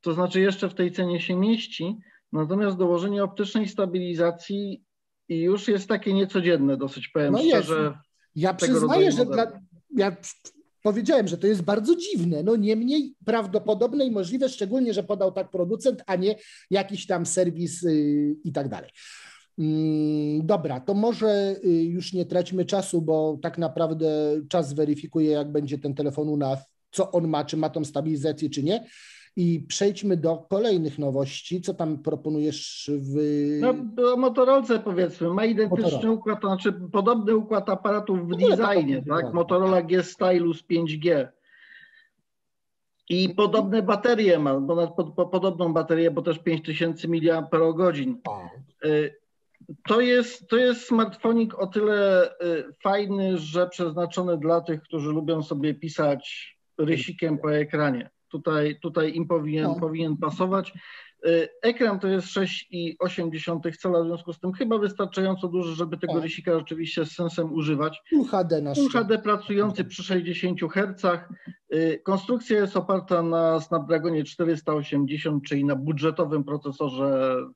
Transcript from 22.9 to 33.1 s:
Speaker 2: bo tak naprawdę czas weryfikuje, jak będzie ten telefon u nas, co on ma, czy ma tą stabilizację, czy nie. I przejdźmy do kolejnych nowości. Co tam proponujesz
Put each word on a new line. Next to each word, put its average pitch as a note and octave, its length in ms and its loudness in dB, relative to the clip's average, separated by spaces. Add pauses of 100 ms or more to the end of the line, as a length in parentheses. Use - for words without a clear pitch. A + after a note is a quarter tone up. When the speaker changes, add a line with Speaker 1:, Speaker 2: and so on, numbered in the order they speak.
Speaker 2:
bo D#3 400 0
tak E3 160 -6
naprawdę D#3+ 520 0 (400)
czas D#3 240 0
weryfikuje, D3+ 580 0
jak D3 200 0
będzie D3 260 -2
ten C#3+ 180 -4
telefon D3 340 -2
u D3+ 80 0
nas, C3+ 360 -2 (180)
co - 200 0
on E3+ 160 2
ma, D3 180 0
czy D#3+ 120 -6
ma D#3 120 0
tą D#3 160 -4
stabilizację, D3+ 640 -2
czy C#3 140 -4
nie. G#3+ 220 -2 (500)
I E3+ 240 2
przejdźmy G3 580 0
do D#3+ 200 0
kolejnych F#3 640 0
nowości. C#3 640 -2
Co F3+ 120 -4
tam D#3 300 -4
proponujesz D3+ 880 -4 (220)